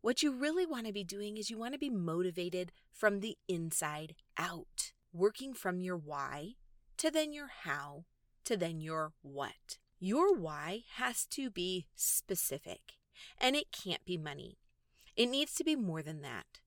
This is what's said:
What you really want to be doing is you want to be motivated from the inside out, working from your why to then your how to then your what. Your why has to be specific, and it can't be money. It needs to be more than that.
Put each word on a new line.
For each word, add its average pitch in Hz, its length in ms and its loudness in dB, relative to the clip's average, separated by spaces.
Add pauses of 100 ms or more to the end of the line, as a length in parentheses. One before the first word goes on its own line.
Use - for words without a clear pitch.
What 247 200 6
you 294 100 6
really 311 340 4
want 247 200 -2
to 214 60 -2
be 202 100 -2
doing 202 340 -6
is 214 140 -4
you 220 80 -6
want 233 140 -4
to 285 80 -6
be 285 100 0
motivated 180 800 0 (220)
from 202 260 4
the 208 180 -4 (120)
inside 160 640 -2 (240)
out, - 540 -4 (200)
working 214 400 2
from 185 280 -2
your 180 160 -2
why 147 560 -4 (460)
to 311 120 4
then 302 220 2
your 294 160 -8 (140)
how 147 420 -4 (400)
to 233 120 2
then 165 240 0
your 156 420 -2
what. 139 560 -8 (200)
Your 294 340 6
why 165 500 -2 (120)
has 240 360 0
to 269 200 -4
be 185 360 -2 (100)
specific, - 960 -2 (460)
and 262 180 4
it - 160 -2
can't - 320 -6
be 180 120 -4
money. 151 420 -10 (580)
It 233 100 6
needs 277 280 0
to - 100 -2
be 311 100 4
more 175 280 0
than 151 200 -8
that. 120 440 -10